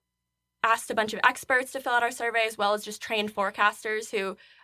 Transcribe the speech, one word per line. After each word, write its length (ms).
asked 280
a 20
bunch 180
of 120
experts 480
to 80
fill 120
out 120
our 80
survey, 340
as 100
well 160
as 120
just 180
trained 320
forecasters 760
who, 240